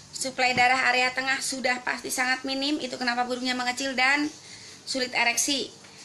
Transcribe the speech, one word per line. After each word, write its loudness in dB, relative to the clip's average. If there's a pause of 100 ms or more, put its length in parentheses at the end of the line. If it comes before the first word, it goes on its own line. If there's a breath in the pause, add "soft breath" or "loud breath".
suplai 0
darah 4
area 4
tengah 0
sudah -2
pasti -4
sangat 0
minim. -2
Itu -6
kenapa 0
burungnya -2
mengecil -2
dan 2 (500 loud breath)
sulit -4
ereksi. 0 (360 loud breath)